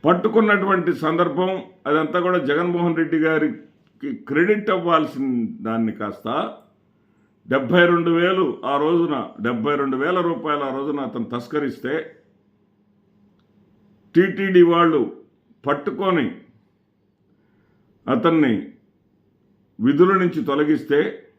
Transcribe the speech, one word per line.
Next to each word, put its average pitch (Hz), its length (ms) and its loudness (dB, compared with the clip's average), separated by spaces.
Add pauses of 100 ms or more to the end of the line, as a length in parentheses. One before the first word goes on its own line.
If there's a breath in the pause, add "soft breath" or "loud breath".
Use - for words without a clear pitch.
పట్టుకున్నటువంటి 190 840 2 (120)
సందర్భం 165 480 0 (380)
అదంతా 160 360 0
కూడా 180 140 2 (100)
జగన్మోహన్ 170 500 0
రెడ్డి 160 260 -2
గారికి 151 840 -4 (200)
క్రెడిట్ 202 460 0
అవ్వాల్సిన 156 520 -2 (400)
దాన్ని 113 320 -2
కాస్త 104 280 -8 (1300)
డెబ్బై 135 380 4
రెండు 170 260 2
వేలు 185 280 2 (260)
ఆ - 20 0 (100)
రోజున, 165 320 0 (300)
డెబ్బై 120 360 -2
రెండు 135 220 -2
వేల 180 140 0 (100)
రూపాయలు 147 400 -2
ఆ 131 80 -6
రోజున 143 320 -4
అతను 117 260 -8
తస్కరిస్తే, 131 600 -6 (2250)
టీటీడీ 185 480 4 (100)
వాళ్ళు 165 280 4 (680)
పట్టుకొని 160 600 -2 (1900)
అతన్ని 147 400 2 (1300)
విధుల 165 240 4 (120)
నుంచి 175 160 -2 (100)
తొలగిస్తే 147 500 0 (400)